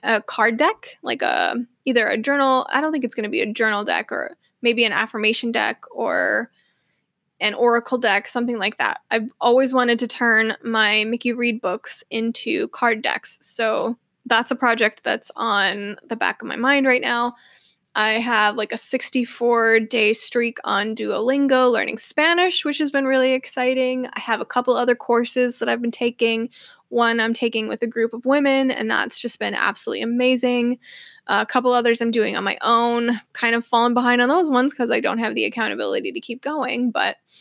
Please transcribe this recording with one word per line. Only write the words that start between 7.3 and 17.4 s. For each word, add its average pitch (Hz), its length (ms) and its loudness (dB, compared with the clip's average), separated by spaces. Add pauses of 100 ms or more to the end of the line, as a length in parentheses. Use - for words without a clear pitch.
an 208 140 -2
oracle 233 440 2
deck, 208 300 0
something 240 300 -4
like 208 200 -4
that. - 240 -2 (100)
I've 226 180 -2 (100)
always 254 340 4
wanted 240 260 2
to 240 80 -2
turn 220 560 2
my 214 400 2
Mickey 233 300 -2
Reed 240 280 -2
books - 480 -6
into 226 600 -2
card 226 320 0
decks. - 400 -4
So 226 560 -2 (280)
that's 233 260 2
a 247 40 0
project 233 480 0
that's - 320 -4
on 202 640 -2 (100)
the 226 80 -4
back - 260 -4
of 220 60 -12
my - 80 -6
mind 269 300 2
right 254 160 2
now. 240 340 -2 (640)